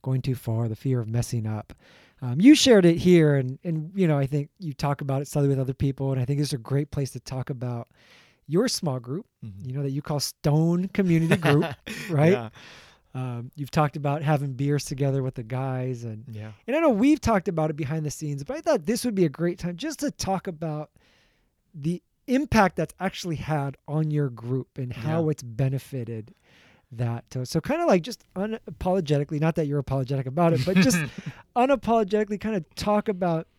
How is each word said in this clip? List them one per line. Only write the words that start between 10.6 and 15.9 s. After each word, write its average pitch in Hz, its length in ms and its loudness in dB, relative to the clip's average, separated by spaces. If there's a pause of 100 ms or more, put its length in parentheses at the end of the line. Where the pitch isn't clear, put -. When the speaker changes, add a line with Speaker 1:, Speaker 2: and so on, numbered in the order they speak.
Speaker 1:
Community 165 480 2
Group, 156 280 4 (240)
Speaker 2:
<laughs> - 220 -12
Speaker 1:
right? 156 220 4
Speaker 2:
Yeah. 233 160 0 (680)
Speaker 1:
Um, 127 420 -8
you've 143 140 -8
talked 151 260 0
about 143 260 -2
having 143 320 0
beers 139 300 0
together 139 380 -2
with 127 140 -4
the 123 80 -10
guys, 127 600 -6